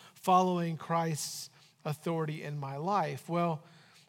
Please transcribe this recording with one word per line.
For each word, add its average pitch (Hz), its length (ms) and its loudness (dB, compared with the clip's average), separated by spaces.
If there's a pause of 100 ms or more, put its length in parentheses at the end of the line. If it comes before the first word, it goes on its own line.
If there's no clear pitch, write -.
(140)
following 180 640 4
Christ's 165 760 -2 (360)
authority 156 580 -2
in 147 160 -6
my 139 160 -6
life? 156 540 0
Well, 170 340 0 (460)